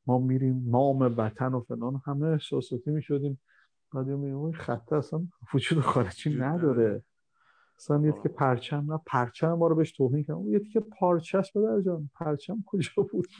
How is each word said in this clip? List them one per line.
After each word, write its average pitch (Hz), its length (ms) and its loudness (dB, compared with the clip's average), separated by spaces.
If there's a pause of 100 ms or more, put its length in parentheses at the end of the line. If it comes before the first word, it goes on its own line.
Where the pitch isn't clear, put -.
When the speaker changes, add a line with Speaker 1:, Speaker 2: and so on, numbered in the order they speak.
Speaker 1:
ما 127 120 4
می‌ریم، 131 520 0
نام 131 480 4
وطن 113 340 -2
و 123 80 -2
فلان، 120 460 -6
همه 143 200 -2
احساساتی 143 640 -2
می‌شدیم. 143 500 -2 (540)
بعد 131 120 -4
می‌بینیم 139 300 -4
اون 156 160 -4
خط 120 400 -6
اصلاً 156 340 -2 (280)
وجود 151 260 2
خارجی 120 500 0
Speaker 2:
وجود 131 120 0
Speaker 1:
نداره. 143 400 2
Speaker 2:
نداره. 104 200 2 (760)
Speaker 1:
اصلاً 147 260 0
یه 151 80 4
Speaker 2:
آه. 147 40 -8
Speaker 1:
تیکه - 120 -2
پرچم، 143 640 -2
نه 156 140 -4
پرچم 131 460 0
ما 170 140 2
رو 165 80 4
بهش 160 180 2
توهین 139 320 0
کردن. 151 140 -6
اون 208 140 -4
یه 208 60 4
تیکه 208 220 -2
پارچه 180 580 0
است، 190 140 -2
پدر 214 280 2
جان، 170 340 -2
پرچم 170 520 -4
کجا 202 360 0
بود؟ 359 240 -2 (140)